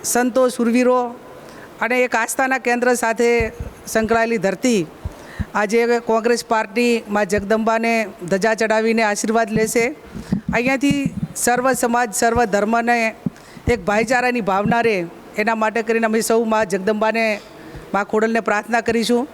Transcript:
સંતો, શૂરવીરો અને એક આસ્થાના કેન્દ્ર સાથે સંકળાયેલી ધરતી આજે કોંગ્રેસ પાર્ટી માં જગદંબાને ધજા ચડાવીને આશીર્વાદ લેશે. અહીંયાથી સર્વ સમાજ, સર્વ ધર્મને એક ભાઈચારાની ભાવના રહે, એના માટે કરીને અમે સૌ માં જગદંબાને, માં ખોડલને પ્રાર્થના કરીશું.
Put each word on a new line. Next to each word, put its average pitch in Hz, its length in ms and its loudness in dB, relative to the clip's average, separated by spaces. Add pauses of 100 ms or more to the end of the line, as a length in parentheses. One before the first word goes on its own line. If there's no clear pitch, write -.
સંતો, 247 400 0
શૂરવીરો 247 500 2 (800)
અને 233 220 0
એક 247 120 -2
આસ્થાના 262 420 0
કેન્દ્ર 240 360 0
સાથે 233 360 0 (580)
સંકળાયેલી 226 500 0
ધરતી 190 440 2 (720)
આજે 233 500 2
કોંગ્રેસ 226 400 0
પાર્ટી 220 640 0
માં 208 160 0
જગદંબાને 220 680 0 (300)
ધજા 190 300 2
ચડાવીને 220 500 2
આશીર્વાદ 214 480 0
લેશે. 220 340 0 (680)
અહીંયાથી 269 460 2 (360)
સર્વ 247 380 0
સમાજ, 240 400 0
સર્વ 233 320 0
ધર્મને 226 520 0 (720)
એક 202 180 0
ભાઈચારાની 240 560 0
ભાવના 202 400 2
રહે, 226 160 2 (400)
એના 220 180 0
માટે 220 260 0
કરીને 226 240 0
અમે 220 160 2
સૌ 226 220 2
માં 220 220 2
જગદંબાને, 214 600 0 (680)
માં 196 120 0
ખોડલને 226 340 0
પ્રાર્થના 214 420 0
કરીશું. 233 520 0